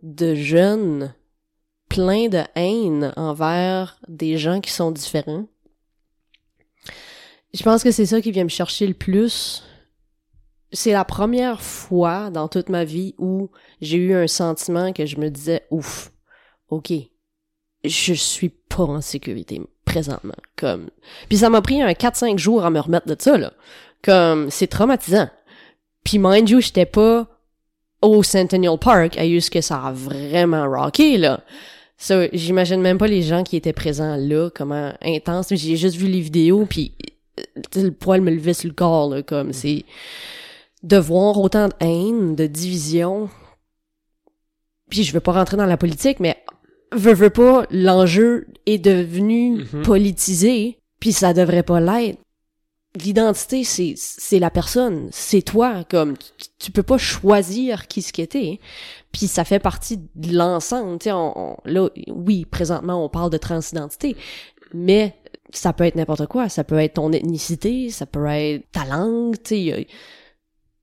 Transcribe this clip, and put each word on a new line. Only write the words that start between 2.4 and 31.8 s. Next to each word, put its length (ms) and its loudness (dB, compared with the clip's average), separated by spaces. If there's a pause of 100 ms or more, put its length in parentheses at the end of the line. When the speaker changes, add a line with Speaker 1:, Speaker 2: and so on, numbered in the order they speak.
Speaker 1:
haine 600 -2
envers 800 -4 (100)
des 300 -4
gens 220 -2
qui 100 -8
sont 220 -2
différents. 540 -6 (2000)
Je 100 -10
pense 200 4
que 80 4
c'est 160 2
ça 140 2
qui 100 -4
vient 140 0
me 40 -2
chercher 380 -4
le 80 -2
plus. 720 -2 (1080)
C'est 200 0
la 120 2
première 580 -2
fois 680 -2
dans 160 -4
toute 220 -4
ma 160 -2
vie 340 -6
où 320 -4 (300)
j'ai 160 -4
eu 180 2
un 140 2
sentiment 640 -4
que 120 -6
je 120 -8
me 140 -4
disais, 400 -4
ouf, 420 -8 (560)
OK, 240 -6 (920)
je 300 -2
suis 360 -4
pas 340 -6
en 160 -4
sécurité 600 -10 (240)
présentement, 520 -6 (200)
comme. 340 -6 (380)
Puis 100 4
ça 120 6
m'a 100 6
pris 220 0
un 120 2
quatre, 220 0
cinq 220 0
jours 260 2
à 60 2
me 80 2
remettre 300 0
de 100 -4
ça, 180 4
là. 160 -2 (520)
Comme, 460 4
c'est 180 -2
traumatisant. 600 2 (760)
Puis 160 0
mind 280 6
you, 120 6
j'étais 260 2
pas 400 2 (720)
au 220 6
Centennial 560 2
Park, 400 4
à 80 0
où 140 2
ce 100 -2
que 100 0
ça 260 -4
a 60 -6
vraiment 800 0
rocké, 480 4
là. 240 2 (560)